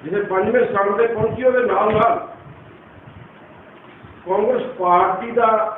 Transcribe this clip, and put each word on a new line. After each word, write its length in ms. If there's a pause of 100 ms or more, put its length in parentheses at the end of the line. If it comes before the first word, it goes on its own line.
ਜਿਵੇਂ 200
ਪੰਜਵੇਂ 420
ਸਥਾਨ 300
ਤੇ 100
ਪਹੁੰਚੀ, 380
ਉਹਦੇ 220
ਨਾਲ 260
ਨਾਲ 260 (2000)
ਕਾਂਗਰਸ 400 (120)
ਪਾਰਟੀ 520
ਦਾ 180 (300)